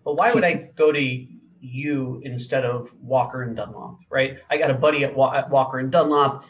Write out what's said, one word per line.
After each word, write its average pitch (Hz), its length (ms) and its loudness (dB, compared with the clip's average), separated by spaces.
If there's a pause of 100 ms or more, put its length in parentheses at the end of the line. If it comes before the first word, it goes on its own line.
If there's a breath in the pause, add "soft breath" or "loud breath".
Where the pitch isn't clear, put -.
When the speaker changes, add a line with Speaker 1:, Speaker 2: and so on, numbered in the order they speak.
Speaker 1:
but 147 120 -4
why 208 160 2
would 220 120 2
I 170 100 2
Speaker 2:
<laughs> - 220 -8
Speaker 1:
go 151 160 4
to 127 360 -4 (320)
you 131 640 -6
instead 123 420 -4
of 120 340 -4
Walker 127 440 -2
and 117 120 -8
Dunlop, - 420 -12 (140)
right? 135 260 0 (140 loud breath)
I 151 60 2
got 151 120 2
a 131 60 2
buddy 147 280 2
at 131 120 -4
Wa-, 131 180 4
at 139 160 -2
Walker 131 300 2
and 131 120 -4
Dunlop. 147 580 2